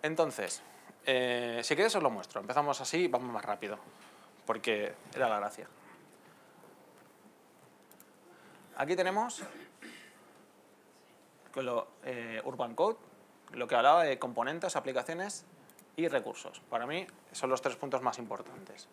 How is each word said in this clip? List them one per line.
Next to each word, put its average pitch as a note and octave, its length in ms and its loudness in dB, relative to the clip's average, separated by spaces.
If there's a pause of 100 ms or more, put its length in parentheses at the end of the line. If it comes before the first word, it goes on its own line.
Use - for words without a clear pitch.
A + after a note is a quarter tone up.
Entonces, D3+ 560 0 (420)
eh, B2 600 2
si D3+ 120 2
queréis G#3+ 200 4
os F3+ 80 2
lo C3 80 4
muestro. G#2 280 -6
Empezamos C3 400 0
así D#3+ 260 0
y - 20 2
vamos B2 260 0
más A2 100 -4
rápido, G#2 360 -4 (640)
porque G#2+ 480 0 (220)
era C3+ 120 4
la G#2+ 120 2
gracia. - 280 -6 (3000)
Aquí D3 180 0
tenemos G3 460 0 (2000)
con C3 140 -4
lo, A#2+ 220 0 (160)
eh, A#2 420 -6
Urban B2 300 -6
Code, G3+ 220 2 (560)
lo A#2+ 140 -4
que - 60 0
hablaba C#3+ 300 10
de C#3 160 2
componentes, C3 560 -2
aplicaciones D#3+ 680 -4 (520)
y E3 120 2
recursos. B2 600 -2
Para A#2+ 160 -2
mí E3+ 220 -4 (240)
son - 180 -2
los C3 140 2
tres B2 120 0
puntos C3 280 -2
más B2 160 0
importantes. - 720 -10